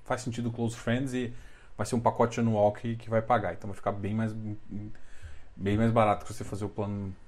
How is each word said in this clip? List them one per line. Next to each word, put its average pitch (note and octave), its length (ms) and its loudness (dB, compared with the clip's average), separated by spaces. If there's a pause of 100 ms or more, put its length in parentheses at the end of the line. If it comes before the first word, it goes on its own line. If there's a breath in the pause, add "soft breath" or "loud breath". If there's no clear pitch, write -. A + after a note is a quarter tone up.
faz B2+ 160 -2
sentido A#2 280 -2
o - 20 -2
Close A#2 260 -2
Friends B2+ 360 0
e A#2+ 200 -2 (420 loud breath)
vai G#2 100 -2
ser - 100 0
um A#2 40 2
pacote A#2 400 4
anual G#2+ 320 6
que, A2+ 240 -4
que A2+ 140 -8
vai A2+ 120 4
pagar. G#2 320 2
Então G#2 140 -8
vai F#2+ 80 -6
ficar - 160 -2
bem G2 220 -2
mais, A2 200 0 (1200 soft breath)
bem G2+ 200 2
mais A2+ 160 4
barato G#2+ 320 6
que - 80 -8
você G#2 120 -8
fazer G2+ 200 -6
o G2+ 60 -2
plano G2+ 440 -4 (140)